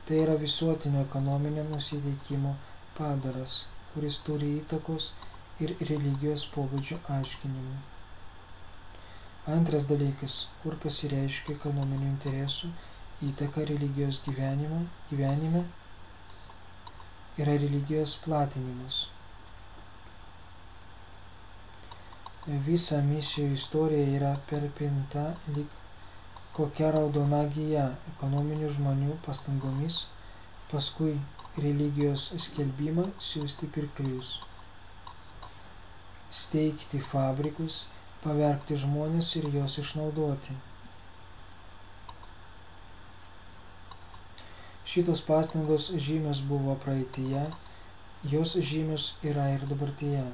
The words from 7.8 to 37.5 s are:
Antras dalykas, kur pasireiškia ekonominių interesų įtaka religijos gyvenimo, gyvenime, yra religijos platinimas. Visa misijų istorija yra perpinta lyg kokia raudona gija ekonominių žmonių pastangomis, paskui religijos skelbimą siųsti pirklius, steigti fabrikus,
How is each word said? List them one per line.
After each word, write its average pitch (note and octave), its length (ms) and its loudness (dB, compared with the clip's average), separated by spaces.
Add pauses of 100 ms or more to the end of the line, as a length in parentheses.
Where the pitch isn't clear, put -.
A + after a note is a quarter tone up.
Antras D#3 380 4
dalykas, C#3 500 2 (220)
kur - 220 -4
pasireiškia C#3 760 0
ekonominių C#3 520 0
interesų C#3 600 -2 (500)
įtaka C#3+ 460 0
religijos C#3+ 540 2
gyvenimo, C#3 600 0 (240)
gyvenime, D3+ 640 4 (1700)
yra D3 220 4
religijos C#3+ 600 2
platinimas. C3 840 0 (3500)
Visa D#3 420 6
misijų C#3+ 500 4
istorija D3+ 580 4
yra C#3 320 4
perpinta C#3+ 840 0 (200)
lyg D3 340 -2 (680)
kokia D#3 400 2
raudona D3 560 6
gija D3 440 2 (160)
ekonominių D3 640 0
žmonių C#3+ 500 2
pastangomis, C#3 760 0 (680)
paskui D3+ 520 2 (380)
religijos C#3+ 800 4
skelbimą D3+ 720 2 (140)
siųsti D3 520 -2
pirklius, C3+ 720 -2 (1900)
steigti D3+ 720 0
fabrikus, D3 840 2 (320)